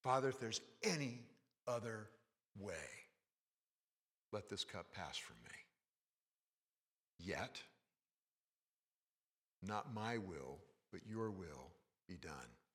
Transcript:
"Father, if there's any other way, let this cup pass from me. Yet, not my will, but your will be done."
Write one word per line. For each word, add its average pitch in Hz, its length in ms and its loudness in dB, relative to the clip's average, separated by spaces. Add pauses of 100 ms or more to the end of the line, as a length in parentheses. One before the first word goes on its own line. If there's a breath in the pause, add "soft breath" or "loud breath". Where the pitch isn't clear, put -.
"Father, 131 260 10
if 127 100 0
there's 113 220 2 (200)
any 143 360 4 (480)
other 113 420 0 (500)
way, 82 300 -2 (1400)
let 104 160 -2
this - 160 0
cup - 300 -6
pass 87 240 -4
from - 260 -8
me. - 60 -14 (1700)
Yet, 85 440 -2 (2000)
not 104 320 -2
my 110 240 2
will, 80 440 -2 (320)
but 92 140 -10
your 110 240 0
will 76 420 -6 (340)
be 90 100 -6
done." 65 400 -8 (180)